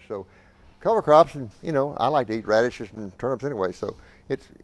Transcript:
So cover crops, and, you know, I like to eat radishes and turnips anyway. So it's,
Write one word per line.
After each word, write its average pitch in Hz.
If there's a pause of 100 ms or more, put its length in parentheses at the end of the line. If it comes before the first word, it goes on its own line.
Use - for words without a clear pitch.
So 98 (540)
cover 208
crops, 151
and, 123 (100)
you 165
know, 139
I 117
like 139
to 110
eat 107
radishes 113
and 101
turnips 127
anyway. 104
So 101 (340)
it's, - (160)